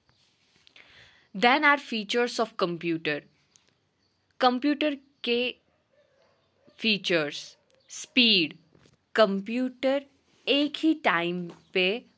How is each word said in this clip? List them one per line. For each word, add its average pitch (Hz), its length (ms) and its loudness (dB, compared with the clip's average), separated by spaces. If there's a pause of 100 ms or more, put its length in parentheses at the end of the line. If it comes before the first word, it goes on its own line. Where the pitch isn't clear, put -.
(1400)
Then 240 260 4
are 285 300 2
features 240 540 -2
of - 160 -14
computer। 165 580 -4 (1200)
कंप्यूटर 277 560 0 (280)
के 240 300 -2 (1200)
फीचर्स, 175 800 -2 (300)
स्पीड, 208 680 0 (580)
कंप्यूटर 247 880 0 (460)
एक 285 280 0
ही 320 180 2
टाइम 175 560 -2 (220)
पे 196 320 0 (140)